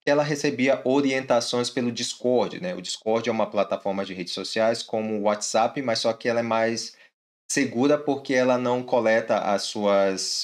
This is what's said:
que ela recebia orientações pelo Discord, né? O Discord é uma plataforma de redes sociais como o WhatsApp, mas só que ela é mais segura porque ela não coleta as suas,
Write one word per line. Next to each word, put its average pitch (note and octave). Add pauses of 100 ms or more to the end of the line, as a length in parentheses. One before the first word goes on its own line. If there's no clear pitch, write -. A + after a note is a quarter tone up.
que C#3+
ela D3
recebia C#3
orientações C3
pelo A#2+
Discord, A#2
né? F2+
O F#2
Discord A2+
é -
uma A2
plataforma G2
de F#2+
redes F2+
sociais A2
como A2
o G#2+
WhatsApp, A2
mas A#2
só A#2
que -
ela A#2
é -
mais A2+ (560)
segura C3+
porque C#3+
ela B2+
não B2
coleta A#2
as G2
suas, G2